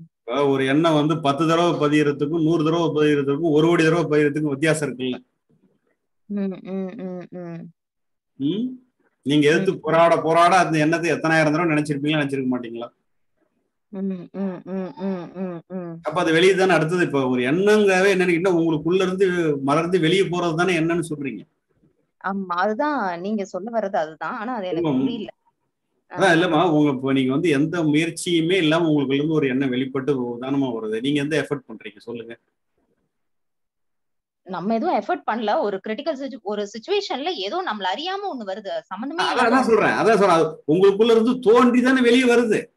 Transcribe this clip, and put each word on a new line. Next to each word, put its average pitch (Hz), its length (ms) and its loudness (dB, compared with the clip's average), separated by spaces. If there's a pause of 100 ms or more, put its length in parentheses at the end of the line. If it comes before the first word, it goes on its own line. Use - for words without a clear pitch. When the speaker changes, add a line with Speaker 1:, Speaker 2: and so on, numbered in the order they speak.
(180)
Speaker 1:
இப்ப 143 280 -2
ஒரு 135 200 0
எண்ணம் 156 280 2
வந்து 151 260 0
பத்து 139 260 0
தடவை 165 260 2
பதியறதுக்கும், 147 680 0
நூறு 156 220 2
தடவை 165 220 2
பதியறதுக்கும், 147 640 2
ஒரு 151 160 4
கோடி 170 180 4
தடவை 160 200 2
பதியறதுக்கும் 151 440 0
வித்தியாசம் 147 400 0
இருக்குல்ல? 127 360 -6 (1000)
Speaker 2:
ம், 196 360 -6
ம், 190 340 -8
ம், 180 340 -12
ம். 170 360 -14 (680)
Speaker 1:
ம்? 190 320 -4 (540)
நீங்க 143 260 2
எதிர்த்து 185 240 2
Speaker 2:
ம். 139 80 -8
Speaker 1:
போராட, 165 400 4
போராட 170 380 4
அந்த 160 200 2
எண்ணத்தை 160 320 0
எத்தனாயிரம் 156 420 2
தடவை 160 240 0
நினைச்சிருப்பீங்களா, 151 460 -2
நினைச்சிருக்க 139 300 -4
மாட்டீங்களா? 117 360 -8 (1000)
Speaker 2:
ம், 190 440 -8
ம், 190 320 -6
ம், 185 320 -8
ம், 190 380 -6
ம், 180 320 -8
ம். 175 360 -10
Speaker 1:
அப்ப 156 180 -4
அது 170 120 0
வெளியே 185 220 6
தானே 190 180 2
அடுத்தது. 165 320 2
இப்ப 135 240 0
ஒரு 127 140 0
எண்ணங்கிறவே 196 720 4
என்னன்னு 180 160 2
கேட்டா, 175 200 2
உங்களுக்குள்ள 165 520 2
இருந்து 180 560 0
மலர்ந்து 165 420 0
வெளியே 175 220 2
போறது 175 320 0
தானே 175 260 0
என்னன்னு 165 280 0
சொல்றீங்க. 135 320 -8 (840)
Speaker 2:
ஆமா, 190 240 -6
அதுதான் 208 720 -2
நீங்க 196 240 -4
சொல்ல 202 340 -8
வர்றது 196 180 -4
அதுதான். 160 400 -6
ஆனா 233 180 -8
அது 202 120 -8
எனக்கு 170 220 -2
Speaker 1:
ஆமா. 131 100 0
Speaker 2:
புரியல. - 360 -4 (760)
ஆ. 175 60 -14
Speaker 1:
அதான் 180 200 4
இல்லம்மா, 170 340 2
உங்க, 151 200 4
இப்ப 131 220 -2
நீங்க 131 200 0
வந்து 165 160 0
எந்த 160 340 0
முயற்சியுமே 160 680 0
இல்லாம 165 360 2
உங்களுக்குள்ள 143 260 0
இருந்து 147 180 0
ஒரு 143 160 0
எண்ணம் 135 200 -2
வெளிப்பட்டு 127 680 -4
உதாரணமா 135 340 -4
வருது. 110 280 -6
நீங்க 143 220 -2
எந்த 143 260 -2
effort 139 240 -8
பண்றீங்க 104 260 -18
சொல்லுங்க. 117 400 -14 (2000)
Speaker 2:
நம்ம 185 320 -4
எதுவும் 262 240 0
effort 302 320 -4
பண்ணல. 220 300 -2
ஒரு 202 280 -4
critical 277 320 -6
சிச்சு-, 233 220 -12
ஒரு 208 240 -6
சிச்சுவேஷன்ல 320 600 -6
ஏதோ 285 340 -6
நம்மள 214 200 -6
அறியாம 349 500 -6
ஒண்ணு 240 120 -10
வருது. 196 240 -10
அது 165 160 -6
சம்பந்தமே 233 400 -6
Speaker 1:
அதான், 170 60 -2
Speaker 2:
இல்லாத 233 260 2
Speaker 1:
அதான் - 20 4
Speaker 2:
ஒண்ணு. 254 60 2
Speaker 1:
சொல்றேன், 202 260 2
அதான் 175 280 2
சொல்றேன். 196 100 4
அது 165 380 2
உங்களுக்குள்ள 196 440 4
இருந்து 226 280 4
தோன்றி 240 440 6
தானே 262 180 4
வெளியே 247 240 4 (100)
வருது. 226 420 0